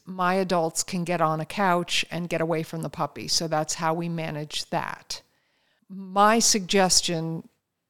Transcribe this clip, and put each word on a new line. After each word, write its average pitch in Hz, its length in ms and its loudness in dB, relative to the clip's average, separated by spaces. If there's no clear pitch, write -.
my 185 300 0
adults 175 480 0
can 175 200 -4
get 170 180 0
on 156 180 2
a 156 60 -4
couch 175 640 0
and 170 180 -6
get 165 120 -2
away 165 200 0
from 160 220 -8
the 143 60 -4
puppy. 143 380 -6
So 165 200 0
that's 156 260 0
how 165 220 0
we 170 140 -4
manage 156 600 -6
that. - 540 -6
My 196 460 4
suggestion, 175 1120 2